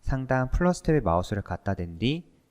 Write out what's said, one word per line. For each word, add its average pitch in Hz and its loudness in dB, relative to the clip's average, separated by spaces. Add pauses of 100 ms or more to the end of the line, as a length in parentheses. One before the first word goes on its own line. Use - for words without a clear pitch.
상단 131 0
플러스 180 2
탭에 156 2
마우스를 90 0
갖다 95 -4
댄 85 -8
뒤 147 0 (260)